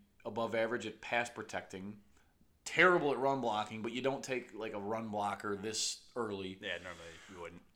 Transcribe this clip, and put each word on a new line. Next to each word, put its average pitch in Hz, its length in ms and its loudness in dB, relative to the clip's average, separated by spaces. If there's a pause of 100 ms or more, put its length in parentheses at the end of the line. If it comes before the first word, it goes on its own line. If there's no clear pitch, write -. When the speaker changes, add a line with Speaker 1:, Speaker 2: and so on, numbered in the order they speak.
(240)
Speaker 1:
above 113 300 0
average 113 320 2
at - 140 -8
pass - 280 0
protecting. 101 680 -8 (680)
Terrible 165 480 6
at - 60 2
run 135 220 4
blocking, 110 400 0
but 113 120 -2
you 123 100 -2
don't 135 200 2
take, 127 320 -4
like, 107 200 -4
a 104 40 -4
run 110 300 -2
blocker 104 480 0
this 107 440 -2 (160)
early. 98 440 -2
Speaker 2:
Yeah, 101 120 -2 (100)
normally 85 240 -10 (280)
you 90 60 -12
wouldn't. 85 220 -10 (140)